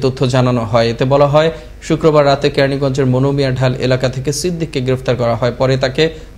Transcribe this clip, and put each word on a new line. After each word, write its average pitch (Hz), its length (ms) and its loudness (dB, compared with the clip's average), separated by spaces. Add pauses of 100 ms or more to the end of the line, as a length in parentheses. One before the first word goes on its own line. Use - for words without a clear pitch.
তথ্য 131 240 -2
জানানো 123 380 2
হয়। 117 260 2
এতে 117 140 -2
বলা 143 240 4
হয়, 156 220 4 (320)
শুক্রবার 151 440 2
রাতে 139 240 2
কেরানীগঞ্জের 139 560 0
মনোমিয়া 135 460 0
ঢাল 127 280 0
এলাকা 127 280 0
থেকে 131 240 -4
সিদ্দিককে 160 480 -4
গ্রেফতার 127 360 -2
করা 117 200 0
হয়, 120 220 -2
পরে 131 180 2
তাকে 135 280 0 (340)